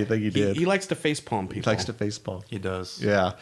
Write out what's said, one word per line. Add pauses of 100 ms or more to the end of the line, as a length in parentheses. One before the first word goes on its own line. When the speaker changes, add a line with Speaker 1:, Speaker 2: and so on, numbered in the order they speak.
Speaker 1:
think
he
Speaker 2:
He,
Speaker 1:
did.
Speaker 2:
he
likes
to
face
palm
people.
Speaker 1:
He
likes
to
face
palm.
Speaker 3:
He
does.
Speaker 1:
Yeah.